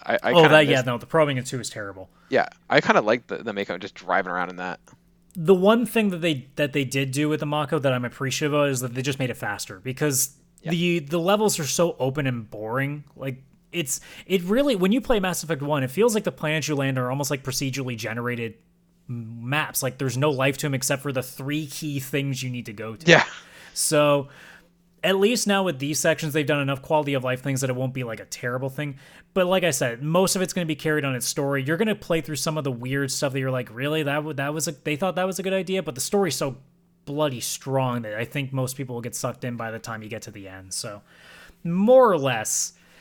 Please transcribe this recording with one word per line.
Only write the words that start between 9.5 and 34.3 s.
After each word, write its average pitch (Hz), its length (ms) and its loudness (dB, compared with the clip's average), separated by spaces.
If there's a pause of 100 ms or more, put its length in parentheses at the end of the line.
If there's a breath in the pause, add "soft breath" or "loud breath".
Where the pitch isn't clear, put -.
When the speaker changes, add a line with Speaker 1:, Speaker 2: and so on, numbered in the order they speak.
Speaker 2:
because 131 560 -2 (260)
Speaker 1:
Yeah. 160 100 -4
Speaker 2:
the, 175 280 2
the 151 200 -2
levels 202 380 4
are 156 80 -2
so 165 340 2
open 135 280 0
and 120 220 -4
boring. 135 560 -4 (100)
Like, 131 260 -8 (300)
it's, 160 300 -4 (240 loud breath)
it 185 180 2
really, 190 320 4
when 185 160 4
you 247 80 4
play 214 220 2
Mass 185 220 -2
Effect 151 180 -2
one, 147 220 0
it 127 60 0
feels 208 240 4
like 214 120 0
the 185 80 -2
planets 156 340 -2
you 151 80 0
land 135 220 0
are 127 120 0
almost 139 220 -2
like 139 120 -4
procedurally 127 520 -4
generated 117 600 -4 (540)
m-, 117 400 -8
maps. 139 320 -2
Like, 131 160 -2
there's 127 200 -2
no 147 120 4
life 135 280 2
to 151 100 -2
'em 139 60 -2
except 139 280 0
for 143 120 -4
the 127 100 -2
three 147 420 -6
key 143 360 -6
things 139 420 -2
you 127 60 -4
need 123 160 -6
to 113 80 -12
go 110 240 -10
to. - 120 -4
Speaker 1:
Yeah. 156 140 6 (500 loud breath)
Speaker 2:
So, 147 540 4 (760 loud breath)
at 185 120 2
least 208 320 4
now 196 160 4
with 160 160 -2
these 147 200 -2
sections, 160 340 2
they've 151 120 2
done 143 160 2
enough 139 200 -2
quality 151 320 0
of 127 100 0
life 127 180 -2
things 135 200 -2
that 135 80 0
it 127 60 0
won't 127 180 -2
be, 131 100 -4
like, 110 160 -8
a 98 60 -14
terrible 131 440 -4
thing. 139 300 -8 (340 soft breath)
But 185 140 4
like 185 160 4
I 165 80 4
said, 127 320 -2
most 170 320 4
of 185 60 0
it's - 120 -2
gonna 175 120 -2
be 156 100 -2
carried 151 300 0
on 135 100 0
its 123 100 -4
story. 139 380 0
You're 156 140 0
gonna 214 180 2
play 170 260 -2
through 151 140 -6
some 156 220 -2
of 147 80 -2
the 139 60 0
weird 131 380 -2
stuff 135 240 -2
that 139 60 -2
you're 131 100 0
like, 123 240 -4
"Really? 147 300 -2
That 143 120 0
w-, 151 200 -4